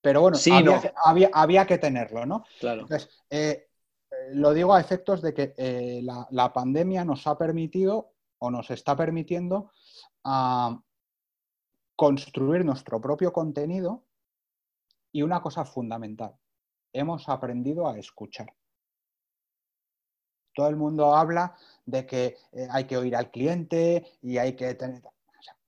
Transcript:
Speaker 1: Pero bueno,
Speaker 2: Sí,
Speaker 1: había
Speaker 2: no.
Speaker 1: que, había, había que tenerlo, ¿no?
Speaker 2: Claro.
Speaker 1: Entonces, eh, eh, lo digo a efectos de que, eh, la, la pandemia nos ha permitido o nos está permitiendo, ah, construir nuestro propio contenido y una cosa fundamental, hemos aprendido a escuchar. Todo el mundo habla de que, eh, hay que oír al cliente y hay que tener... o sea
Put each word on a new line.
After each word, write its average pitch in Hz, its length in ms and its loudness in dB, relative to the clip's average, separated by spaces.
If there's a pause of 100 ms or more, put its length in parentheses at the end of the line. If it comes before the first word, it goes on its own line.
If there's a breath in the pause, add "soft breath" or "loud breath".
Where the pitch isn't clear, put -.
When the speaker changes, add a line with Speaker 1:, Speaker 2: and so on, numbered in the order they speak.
Speaker 1:
Pero 143 220 4
bueno, 180 160 6
Speaker 2:
Sí, - 140 4
Speaker 1:
había 156 240 8
Speaker 2:
no. - 40 0
Speaker 1:
que, - 120 -6 (120)
había, 180 300 8
había 170 320 6
que 185 100 2
tenerlo, 120 480 -4
¿no? 185 200 -6 (160)
Speaker 2:
Claro. 117 220 -6
Speaker 1:
Entonces, 147 280 -6 (180)
eh, 151 380 -4 (440)
eh, 135 40 -14 (180)
lo 147 220 4
digo 175 180 4
a 185 80 8
efectos 185 400 -2
de 156 140 -4
que, 139 240 -4
eh, 123 440 -6
la, 123 280 -10
la 123 220 0
pandemia 165 520 -2
nos 143 220 -4
ha 147 100 0
permitido 170 800 -2 (240)
o 123 120 -4
nos 120 200 -8
está 131 260 -2
permitiendo, 175 760 -4 (520 soft breath)
ah, 127 560 0 (1160)
construir 143 680 0
nuestro 131 360 -4
propio 151 320 -2
contenido 170 720 -6 (1040)
y 147 120 -4
una 170 200 -2
cosa 156 220 -6
fundamental, 113 720 -10 (560)
hemos 151 360 -6
aprendido 135 600 -4
a 110 100 -8
escuchar. - 560 -18 (2000)
Todo 147 140 0
el 151 80 -2
mundo 151 380 2
habla 170 420 0 (300 soft breath)
de 131 200 -6
que, 123 300 -4 (160 soft breath)
eh, 127 180 -10
hay 135 140 -2
que 135 120 -6
oír 123 200 -2
al 117 140 -4
cliente 170 840 -2 (100)
y 123 160 -4
hay 127 160 -2
que 127 200 -8
tener... 127 300 -12
o - 380 -20
sea - 140 -20 (120)